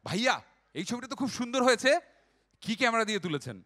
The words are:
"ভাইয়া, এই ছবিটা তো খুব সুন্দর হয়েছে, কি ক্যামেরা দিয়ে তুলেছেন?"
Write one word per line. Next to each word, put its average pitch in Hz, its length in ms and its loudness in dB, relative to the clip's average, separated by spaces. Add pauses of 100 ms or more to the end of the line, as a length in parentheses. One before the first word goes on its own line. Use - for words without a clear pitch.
"ভাইয়া, 196 360 0 (320)
এই 165 100 -4
ছবিটা 240 240 -6
তো 262 80 -8
খুব 262 140 -2
সুন্দর 247 340 0
হয়েছে, 262 360 4 (600)
কি 220 140 -4
ক্যামেরা 226 300 2
দিয়ে 208 140 -2
তুলেছেন?" 135 460 -6